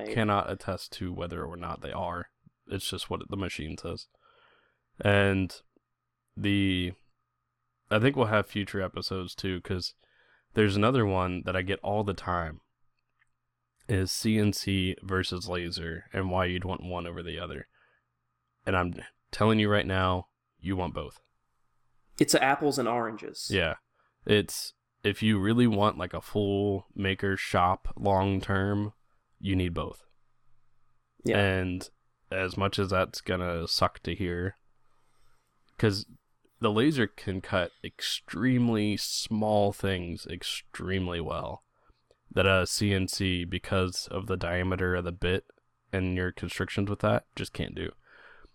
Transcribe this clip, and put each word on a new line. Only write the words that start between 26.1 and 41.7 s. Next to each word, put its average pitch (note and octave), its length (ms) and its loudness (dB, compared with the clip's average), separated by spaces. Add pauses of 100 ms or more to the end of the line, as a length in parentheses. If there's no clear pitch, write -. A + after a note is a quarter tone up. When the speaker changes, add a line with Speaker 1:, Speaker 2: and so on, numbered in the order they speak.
Speaker 2:
a E2 80 -6
full G2+ 720 0
maker G2 440 0
shop - 600 2
long G2 440 2
term, G2+ 520 0 (460)
you F#2+ 160 -2
need F2+ 180 0
both. - 320 -8 (1200)
Speaker 1:
Yeah. A2+ 140 4
Speaker 2:
And F#2 500 0 (420)
as F#2 260 -4
much F#2+ 220 0
as F#2+ 120 0
that's F#2 300 0
gonna F2 480 -2
suck - 320 0
to F2 140 -6
hear, F2 420 -4 (1200)
'cause G#2 280 2 (540)
the A2 100 2
laser B2 360 4
can F#2+ 340 -6
cut F2+ 300 0 (140)
extremely A2+ 1120 0
small G#2+ 760 2
things F2+ 540 -4
extremely F2+ 920 -4
well D#2+ 420 -6 (680)